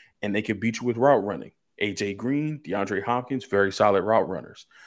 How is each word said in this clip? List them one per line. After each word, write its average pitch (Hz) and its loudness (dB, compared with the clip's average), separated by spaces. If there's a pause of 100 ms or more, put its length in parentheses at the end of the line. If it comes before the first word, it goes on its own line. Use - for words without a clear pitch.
(220)
and 101 -2
they 107 0
can 107 -2
beat 113 -2
you 123 -2
with 113 0
route 123 4
running. 98 -6 (280)
A 101 -2
J 101 -4
Green, 143 -4
DeAndre 98 -4
Hopkins, 123 -2
very 98 2
solid 98 4
route 107 2
runners. - -10 (200)